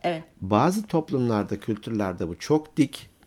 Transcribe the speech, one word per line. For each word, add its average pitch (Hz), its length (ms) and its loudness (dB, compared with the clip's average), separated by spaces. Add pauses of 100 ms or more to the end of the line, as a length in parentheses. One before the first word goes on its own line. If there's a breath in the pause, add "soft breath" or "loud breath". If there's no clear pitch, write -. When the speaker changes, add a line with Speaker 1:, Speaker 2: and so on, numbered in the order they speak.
Speaker 1:
Evet. 160 200 -2 (180)
Speaker 2:
Bazı 143 460 2
toplumlarda, 120 720 0
kültürlerde 101 680 -4
bu 85 120 -8
çok 151 380 0
dik. - 320 0 (180)